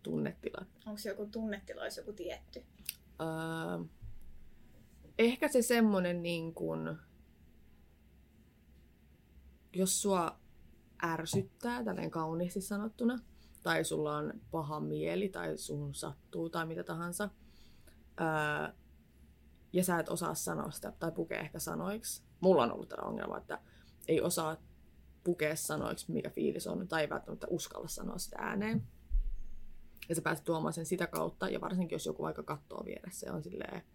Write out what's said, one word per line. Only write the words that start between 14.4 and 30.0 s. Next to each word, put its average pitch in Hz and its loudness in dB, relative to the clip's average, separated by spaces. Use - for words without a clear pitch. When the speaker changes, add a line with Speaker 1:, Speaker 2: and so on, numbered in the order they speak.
Speaker 1:
paha 151 -2
mieli, 160 0
tai 170 -2
sun 143 -4
sattuu, 165 -4
tai 165 0
mitä 165 -4
tahansa, 170 -2
öö, 151 2
ja 180 6
sä 175 4
et 160 0
osaa 160 0
sanoa 160 -2
sitä, - -8
tai 165 0
pukea 165 -2
ehkä 160 -6
sanoiksi. 180 -4
Mulla 170 10
on 120 4
ollut - -6
tällä - -6
ongelma, - -2
että - -8
ei 151 6
osaa 160 0
pukea 156 2
sanoiksi, - -2
mikä 156 0
fiilis - 0
on, 180 -4
tai 160 2
ei 147 2
välttämättä 160 -6
uskalla - -4
sanoa - -6
sitä - -6
ääneen. 214 0